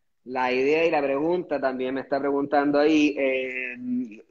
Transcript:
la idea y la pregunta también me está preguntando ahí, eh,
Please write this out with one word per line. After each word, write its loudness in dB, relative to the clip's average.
la -4
idea 2
y 2
la 2
pregunta -2
también -2
me -4
está -4
preguntando 2
ahí, 4
eh, -4